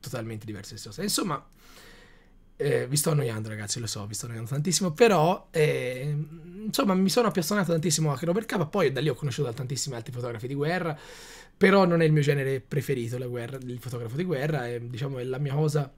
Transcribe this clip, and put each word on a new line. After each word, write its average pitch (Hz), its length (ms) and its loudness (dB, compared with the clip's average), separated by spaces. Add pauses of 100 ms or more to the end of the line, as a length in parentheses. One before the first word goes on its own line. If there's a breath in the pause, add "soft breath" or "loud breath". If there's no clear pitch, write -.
totalmente 113 460 -8
diverse 104 240 -10
queste 107 180 -14
cose. 113 140 -10
Insomma, 196 420 -2 (1120 loud breath)
eh, 127 300 0
vi 135 100 -2
sto 160 140 2
annoiando, 117 380 0
ragazzi, 107 320 -6
lo 113 60 -6
so, 104 200 -6
vi 110 80 -10
sto - 120 -8
annoiando 113 240 -8
tantissimo, 165 420 0
però, 185 580 6
eh, 139 640 0 (480)
insomma, 208 300 2
mi 190 160 4
sono 233 180 4
appassionato 190 440 0
tantissimo 156 400 2
a 127 80 -2
Robert 175 260 0
Capa, 185 200 0
poi 156 260 2
da 131 80 -2
lì 151 80 2
ho 135 60 0
conosciuto 131 380 -2
tantissimi 127 420 -6
altri 117 180 -10
fotografi 120 340 -6
di 131 80 -4
guerra, 160 440 -2 (580 loud breath)
però 196 280 8
non 170 180 4
è - 20 6
il 156 80 6
mio 151 100 6
genere 135 380 2
preferito, 123 580 -2
la 127 80 -6
guerra, 123 320 -8
il 123 200 -8
fotografo 120 380 -8
di 170 80 -2
guerra, 147 440 -2
è, 120 120 -6
diciamo, 131 380 -6
è 123 60 -6
la 127 140 -4
mia 139 160 -2
cosa 151 440 2